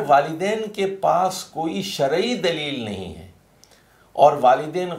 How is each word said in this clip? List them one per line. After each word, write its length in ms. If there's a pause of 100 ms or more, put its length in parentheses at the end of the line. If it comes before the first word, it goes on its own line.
والدین 680
کے 120
پاس 580
کوئی 380
شرعی 520
دلیل 460
نہیں 340
ہے 160 (840)
اور 280
والدین 480 (100)